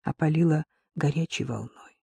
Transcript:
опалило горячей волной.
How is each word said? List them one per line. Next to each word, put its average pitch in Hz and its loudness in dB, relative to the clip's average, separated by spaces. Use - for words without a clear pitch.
опалило 156 2
горячей 160 -2
волной. 117 -10